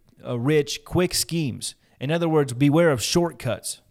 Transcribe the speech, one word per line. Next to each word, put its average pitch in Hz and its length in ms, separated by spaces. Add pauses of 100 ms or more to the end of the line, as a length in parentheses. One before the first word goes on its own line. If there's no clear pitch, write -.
(260)
uh, 123 120
rich 143 480
quick 175 260
schemes." - 600 (260)
In 131 100
other 170 180
words, 147 260
beware 147 360
of 120 120
shortcuts. - 880